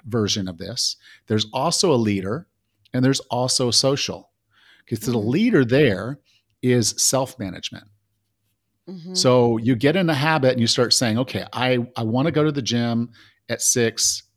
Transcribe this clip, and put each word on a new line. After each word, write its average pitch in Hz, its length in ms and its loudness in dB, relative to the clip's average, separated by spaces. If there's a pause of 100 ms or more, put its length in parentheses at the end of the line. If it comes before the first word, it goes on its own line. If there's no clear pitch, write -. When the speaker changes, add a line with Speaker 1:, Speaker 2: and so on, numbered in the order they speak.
Speaker 1:
version 104 440 -2
of 85 80 -12
this. 95 400 -6 (300)
There's 107 260 0
also 160 400 2
a - 20 6
leader 104 540 -2 (440)
and 127 120 0
there's 135 160 2 (100)
also 123 380 0
a 110 40 -2
social. 135 580 -2 (580)
'Cause 107 100 -6
the - 140 -2
Speaker 2:
Mm. 107 160 0
Speaker 1:
leader 190 340 4
there 120 560 2 (420)
is 123 360 2
self-management. 107 880 -4 (1040)
Speaker 2:
Mm-hmm. 185 240 -16
Speaker 1:
So 123 440 4
you 120 180 0
get 139 200 2
in 185 120 2
the 160 80 0
habit 143 360 2
and 120 80 -2
you 113 80 2
start 120 260 2
saying, 113 260 2
"Okay, 127 340 -4
I, 127 260 0 (160)
I 117 80 -4
wanna 123 280 0
go 151 120 2
to 156 80 2
the 139 100 -4
gym 117 500 -2 (360)
at - 140 -6
six, - 640 0 (140)